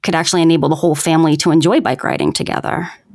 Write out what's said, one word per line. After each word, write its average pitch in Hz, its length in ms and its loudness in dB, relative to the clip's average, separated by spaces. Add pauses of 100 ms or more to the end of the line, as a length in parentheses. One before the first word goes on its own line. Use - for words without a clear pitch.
could - 120 -8
actually 165 260 0
enable 165 300 2
the 160 60 0
whole 160 180 0
family 160 420 2
to 165 140 0
enjoy 165 280 4
bike 127 240 -2
riding - 300 -2
together. - 560 -6 (260)